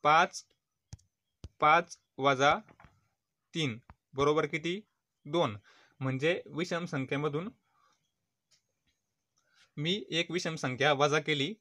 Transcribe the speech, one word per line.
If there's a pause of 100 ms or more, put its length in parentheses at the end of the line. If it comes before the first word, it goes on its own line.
पाच, (1120)
पाच (200)
वजा (960)
तीन (360)
बरोबर
किती? (440)
दोन. (440)
म्हणजे
विषम
संख्येमधून (2250)
मी
एक
विषम
संख्या
वजा
केली